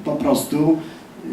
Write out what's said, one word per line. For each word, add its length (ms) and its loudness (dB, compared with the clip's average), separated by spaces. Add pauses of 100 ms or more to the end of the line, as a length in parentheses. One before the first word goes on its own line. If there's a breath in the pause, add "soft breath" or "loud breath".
po 60 -2
prostu, 680 2 (560 loud breath)